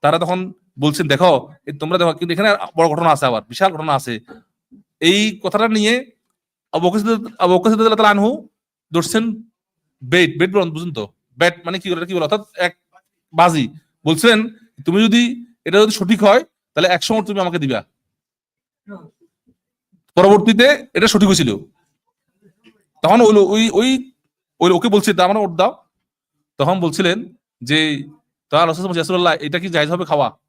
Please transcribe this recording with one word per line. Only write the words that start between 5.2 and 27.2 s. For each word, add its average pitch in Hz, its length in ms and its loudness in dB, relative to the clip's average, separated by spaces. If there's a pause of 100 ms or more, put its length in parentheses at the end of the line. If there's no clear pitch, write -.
কথাটা 208 240 -2
নিয়ে 220 440 -2 (600)
আবু 170 180 0
বকর 208 100 -2
সিদ্দিক, 220 180 -2 (220)
আবু 180 140 2
বকর 185 160 2
সিদ্দিক 220 180 2
রাদিয়াল্লাহু 220 80 2
তাআলা 214 140 4
আনহু 214 380 0 (460)
ধরছেন 214 480 -4 (640)
বেট, 165 360 2
বেট 185 120 0
বলেন, 185 200 -2
বুঝুন 160 220 -10
তো, 107 140 -10 (300)
বেট 175 280 -2
মানে 180 140 -8
কি, 185 120 -8
এটা 170 140 -6
কি 185 80 -10
বলে? 170 100 -2
অর্থাৎ 202 220 -4 (100)
এক 175 220 -4 (560)
বাজি। 160 340 2 (380)
বলছেন, 220 440 2 (360)
"তুমি 190 180 2
যদি, 233 420 0 (200)
এটা 175 140 2
যদি 214 120 4
সঠিক 196 320 -2
হয়, 214 200 4
তাহলে - 440 -6
একশো 180 280 -2
ওট 202 120 -4
তুমি 202 120 -6
আমাকে 175 200 -4
দিবা।" 127 240 -4 (2250)
পরবর্তীতে 214 760 4
এটা 208 140 0
সঠিক 208 200 2
হয়েছিল। 147 300 0 (1500)
তখন 220 180 6
ওই 220 120 6
লো-, 202 140 6
ওই, 220 260 0
ওই, 254 380 0 (480)
ওই 175 120 2
ওকে 175 160 -2
বলছে, 202 260 2
"দাও, 180 120 2
আমার 202 120 0
ওট 202 120 -2
দাও।" 180 340 -2 (720)
তখন 175 220 0
বলছিলেন 175 560 -4 (260)